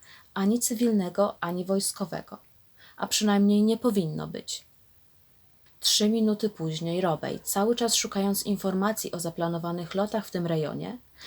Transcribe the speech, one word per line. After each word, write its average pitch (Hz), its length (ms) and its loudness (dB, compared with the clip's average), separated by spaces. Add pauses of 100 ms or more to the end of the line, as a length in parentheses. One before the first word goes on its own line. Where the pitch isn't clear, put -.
(340)
ani 202 260 2
cywilnego, 208 800 0
ani 175 260 -4
wojskowego, 190 840 -4 (500)
a 196 60 -2
przynajmniej 208 560 4
nie 226 140 4
powinno 160 500 0
być. - 380 -12 (1120)
Trzy - 300 2
minuty 214 400 2
później 165 520 -4
Robey, 160 420 -2
cały 214 320 0
czas 233 200 0
szukając 196 480 -2
informacji 190 680 -2
o 277 80 -6
zaplanowanych 170 760 -4
lotach 208 320 -2
w - 40 -20
tym 175 140 -2
rejonie, 165 520 -4 (300)